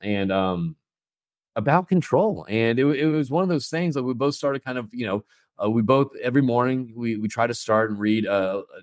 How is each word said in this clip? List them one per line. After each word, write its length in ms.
and, 280
um, 460
about 320
control. 600
And 300
it, 60
it 200
was 260
one 120
of 40
those 220
things 260
that 80
we 100
both 220
started 300
kind 120
of, 140
you 140
know, 180
uh, 60
we 120
both, 280
every 200
morning, 560
we, 180
we 140
try 180
to 60
start 360
and 80
read, 300
uh, 360